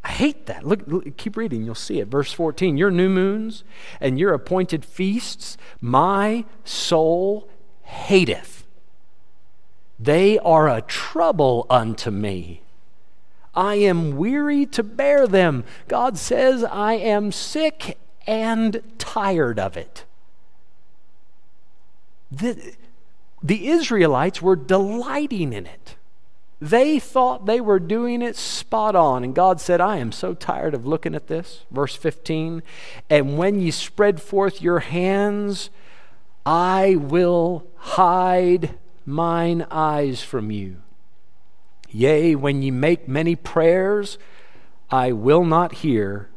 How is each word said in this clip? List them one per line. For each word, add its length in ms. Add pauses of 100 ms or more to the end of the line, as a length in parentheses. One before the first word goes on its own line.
I 60
hate 360
that." 180
Look, 220
look, 300
keep 200
reading, 280
you'll 100
see 240
it. 80
Verse 260
fourteen, 440
"Your 160
new 160
moons 560 (360)
and 160
your 160
appointed 520
feasts, 760 (220)
my 640 (200)
soul 840 (340)
hateth. 800 (1300)
They 400
are 300
a 140
trouble 880
unto 440
me. 500 (920)
I 220
am 400
weary 500
to 160
bear 440
them." 380 (220)
God 320
says, 460
"I 300
am 360
sick 680 (280)
and 560 (160)
tired 600
of 180
it." 280 (2250)
The, 440 (680)
the 280
Israelites 760
were 140
delighting 960
in 120
it. 320 (640)
They 380
thought 480
they 140
were 180
doing 420
it 140
spot 640
on. 260
And 120
God 260
said, 200
"I 180
am 120
so 240
tired 400
of 120
looking 280
at 140
this." 420
Verse 240
fifteen, 680 (460)
"And 300
when 220
ye 100
spread 500
forth 400
your 200
hands, 880 (760)
I 520
will 680 (100)
hide 1000 (300)
mine 640
eyes 520
from 280
you. 280 (1120)
Yea, 440
when 280
ye 100
make 340
many 300
prayers, 840 (720)
I 220
will 320
not 300
hear. 640